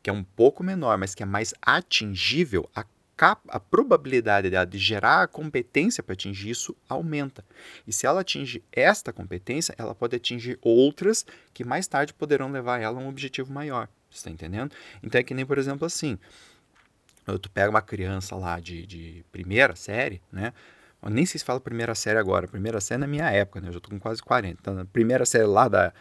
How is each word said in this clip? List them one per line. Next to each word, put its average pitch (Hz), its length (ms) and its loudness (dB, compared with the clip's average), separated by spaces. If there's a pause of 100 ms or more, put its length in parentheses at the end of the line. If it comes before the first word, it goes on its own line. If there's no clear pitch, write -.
que - 80 -6
é 98 40 -2
um 101 100 -4
pouco 123 400 4
menor, 165 340 0
mas 95 160 -4
que - 100 -10
é - 20 -4
mais 101 360 -2
atingível, 110 1120 0
a 107 120 -8 (320)
cap-, 196 320 2
a - 100 -8
probabilidade 131 920 2
dela 92 160 2
de 92 120 -8
gerar 107 460 4
a 180 40 2
competência 151 760 -2
pra - 120 -10
atingir 98 380 -8
isso - 220 -8 (140)
aumenta. 151 560 -6 (420)
E - 60 -14
se - 160 -2
ela 175 140 2
atinge 139 500 -6
esta 147 400 2
competência, 92 680 -6
ela 107 160 -6
pode 120 220 -4
atingir 120 460 -6
outras 143 640 4 (280)
que 123 120 -10
mais 143 200 -4
tarde 143 280 -2
poderão 139 360 0
levar 123 300 -2
ela 110 180 -4
a 127 60 -8
um 135 60 -8
objetivo 135 420 -8
maior. 135 380 -6 (200)
Você - 140 -18
tá 90 60 -14
entendendo? 87 440 -8 (300)
Então 123 160 0
é 127 40 4
que 127 100 -10
nem, 131 120 -4
por 139 120 0
exemplo, 139 280 -2
assim, 156 320 -4 (1080)
eu, 101 120 -4
tu - 120 -12
pega 101 200 2
uma 107 140 2
criança 95 520 -6
lá 87 240 -6
de, 85 260 -12
de 82 460 -16
primeira 95 440 2
série, 107 440 -6 (120)
né? 104 220 -6 (480)
Eu - 100 -8
nem 127 140 4
sei 170 140 -4
se - 60 -12
fala 127 160 -2
primeira 117 340 -4
série 110 220 0
agora, 95 300 2
primeira 107 340 -4
série 123 180 -4
na 139 80 -2
minha 147 220 -2
época, 98 320 0
né? 87 80 -10
Eu 87 40 -10
já 87 60 -10
tô - 100 -18
com 104 100 -8
quase 110 220 -6
quarenta. 101 380 -2
Então, 98 140 -6
na 92 120 -6
primeira 123 400 2
série 117 200 4
lá 107 220 6
da, 95 340 2